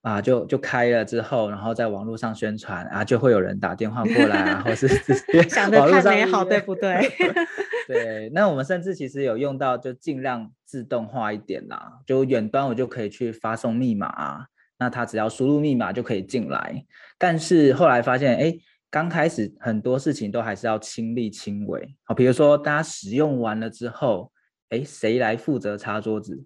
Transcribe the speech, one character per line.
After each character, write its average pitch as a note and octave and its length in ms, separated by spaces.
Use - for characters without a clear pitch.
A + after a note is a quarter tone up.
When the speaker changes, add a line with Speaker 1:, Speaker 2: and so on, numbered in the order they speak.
Speaker 1:
啊， G#2+ 200
就， A#2+ 260
就 C3 120
开 B2 300
了 A#2 160
之 A2+ 180
后， A2 260
然 G#2 80
后 G#2+ 160
在 A2+ 140
网 G2+ 180
络 A2+ 120
上 A2+ 180
宣 G#2+ 240
传， F2+ 280
啊， G2+ 180
就 A#2+ 120
会 B2 140
有 G#2+ 100
人 F#2+ 200
打 F#2+ 120
电 G#2+ 160
话 A#2 140
过 A#3 240
来 - 100
啊， - 260
Speaker 2:
<laughs> - 40
Speaker 1:
或 A2+ 80
是 C3 140
直 B2+ 260
接 E3+ 180
Speaker 2:
想 G3+ 220
得 G#3+ 80
太 C#3 80
美 - 40
好， - 0
Speaker 1:
网 - 0
络 F#3 100
上 G3 160
预 G#3 40
约。 G#3+ 280
Speaker 2:
对 G#3 140
不 F#3+ 120
对？ F#3+ 340
Speaker 1:
<laughs> - 400
对， A2 480
那 G3 140
我 E3 80
们 C3 80
甚 F3 180
至 F#3 140
其 C#3 100
实 C3+ 160
有 A#2 160
用 C#3 180
到 C3 220
就 B2+ 140
尽 C3 300
量 A#2+ 280
自 C3 180
动 A#2 240
化 G#2+ 260
一 G#2 60
点 - 300
啦， - 360
就 C3+ 200
远 A#2+ 240
端 C#3 180
我 B2 80
就 B2+ 100
可 A#2 200
以 G#2 60
去 A#2 200
发 A2 240
送 A2+ 220
密 B2 180
码 G2 120
啊， D2 400
那 B2 100
他 A#2+ 160
只 A2 140
要 A2 100
输 B2+ 180
入 D3 140
密 D3 140
码 G#2+ 180
就 A#2 100
可 A#2 120
以 F#2+ 80
进 G2 260
来。 B1 380
但 E3+ 200
是 D#3 360
后 F3 120
来 B2 140
发 B2+ 160
现， C3 200
哎， E3 200
刚 D#3 160
开 E3 220
始 A2 300
很 A2 240
多 B2+ 160
事 C#3+ 160
情 G#2+ 160
都 A#2 100
还 A2 160
是 A#2+ 100
要 A2 120
亲 A2+ 360
力 A#2+ 140
亲 G2+ 380
为。 - 280
好， A2+ 100
比 B2 100
如 B2+ 80
说 D3 240
大 D3 200
家 D#3 60
使 G2 280
用 C#3 300
完 A2 200
了 A2+ 80
之 A#2 200
后， A2+ 440
哎， A#2 120
谁 A2+ 360
来 A2+ 180
负 C3 220
责 G#2 180
擦 G#2 240
桌 G#2+ 180
子？ D2+ 280